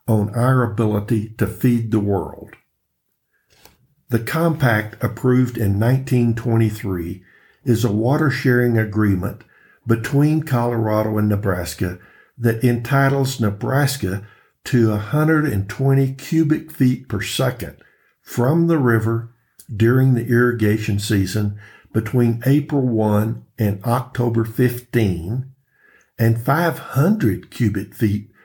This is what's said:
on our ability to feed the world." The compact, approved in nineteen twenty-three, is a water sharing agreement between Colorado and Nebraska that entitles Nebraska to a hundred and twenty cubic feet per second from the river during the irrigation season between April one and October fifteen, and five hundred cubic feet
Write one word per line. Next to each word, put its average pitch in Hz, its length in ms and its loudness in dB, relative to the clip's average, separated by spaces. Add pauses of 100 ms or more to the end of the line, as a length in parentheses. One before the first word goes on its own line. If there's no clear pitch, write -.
on 101 260 0
our 127 300 2
ability 104 720 -2
to 101 80 0
feed 117 460 0
the 110 80 2
world." 101 560 -4 (1500)
The 117 80 0
compact, 123 840 0
approved 127 520 0
in 101 220 0
nineteen 123 560 2
twenty-three, 104 880 -2 (400)
is 117 220 2
a 104 60 0
water 135 400 0
sharing 123 440 2
agreement 104 680 0 (420)
between 139 560 0
Colorado 110 760 -2
and 104 100 2
Nebraska 95 680 -2 (400)
that 117 240 0
entitles 135 760 0
Nebraska 107 840 -2 (400)
to 117 280 2
a 104 60 -2
hundred 151 480 0
and 101 240 -2
twenty 135 440 2
cubic 156 580 -2
feet 127 360 0
per 101 140 -6
second - 540 -6 (440)
from 151 460 0
the 165 140 2
river 113 500 2 (460)
during 127 400 4
the 113 100 -2
irrigation 110 720 2
season 101 580 0 (380)
between 117 540 0
April 143 340 2
one 110 600 0 (160)
and 104 240 0
October 120 600 0
fifteen, 113 1080 -2 (680)
and 117 240 2
five 160 380 -2
hundred 147 720 0
cubic 101 420 -2
feet 107 380 -2 (140)